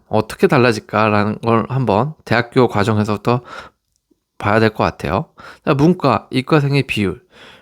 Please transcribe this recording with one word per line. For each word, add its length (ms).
어떻게 380
달라질까라는 920
걸 320
한번 420
대학교 420
과정에서부터 720
봐야 240
될 140
것 100
같아요. 460
자, 80
문과, 580
이과생의 520
비율 400